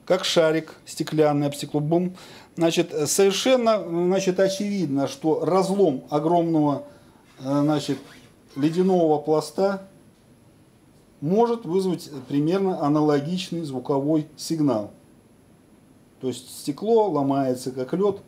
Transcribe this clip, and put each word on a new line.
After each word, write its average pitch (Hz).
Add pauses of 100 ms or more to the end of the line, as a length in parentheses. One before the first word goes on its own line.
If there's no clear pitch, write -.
как 180
шарик 160 (100)
стеклянный 147
об 143
стекло, 147
бум. 175 (400)
Значит, 170 (160)
совершенно, 220
значит, 185
очевидно, 190
что 156
разлом 180
огромного, 156 (560)
э, -
значит, 143 (580)
ледяного 160
пласта 156 (1400)
может 226
вызвать 175 (180)
примерно 170
аналогичный 151
звуковой 143 (100)
сигнал. 131 (1300)
То 131
есть -
стекло 208
ломается, 135
как 127
лед 196